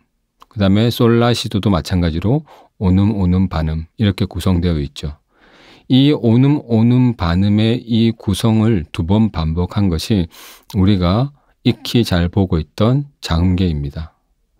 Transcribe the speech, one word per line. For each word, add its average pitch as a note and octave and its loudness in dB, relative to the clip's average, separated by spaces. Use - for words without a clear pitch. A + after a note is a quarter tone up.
그 - -8
다음에 G2+ 2
솔라시도도 A#2 0
마찬가지로 F2 -2
온음, G2+ 2
온음, F#2 0
반음 D#2+ -4
이렇게 G2+ -2
구성되어 F2 -2
있죠. D2 -10
이 C3+ 4
온음, C3 2
온음, A#2+ 2
반음의 G#2 0
이 A2+ 0
구성을 A2 0
두 - -4
번 G2+ 2
반복한 F2 -2
것이 E2+ -2
우리가 G2 2
익히 A#2+ 0
잘 F2 0
보고 F#2 0
있던 B2+ -2
장음계입니다. E2 -2